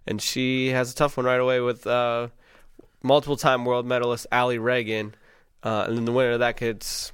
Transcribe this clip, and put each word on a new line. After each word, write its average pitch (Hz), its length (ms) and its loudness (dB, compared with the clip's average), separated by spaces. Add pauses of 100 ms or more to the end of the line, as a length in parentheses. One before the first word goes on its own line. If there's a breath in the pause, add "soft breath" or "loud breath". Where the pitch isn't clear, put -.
and 107 160 -4
she 131 460 -2
has 127 240 0
a - 40 -16
tough 147 220 0
one 127 80 -2
right 127 140 2
away 127 200 2
with, 123 280 -2
uh, 120 400 0 (760 soft breath)
multiple-time 135 640 2
world 123 220 0
medalist 120 440 -2
Allie 123 280 2
Reagan, 110 560 -2 (480 soft breath)
uh, 110 240 0
and 117 100 -2
then 117 80 -2
the 117 60 0
winner 123 220 4
of 117 80 0
that 120 160 2
gets - 560 -6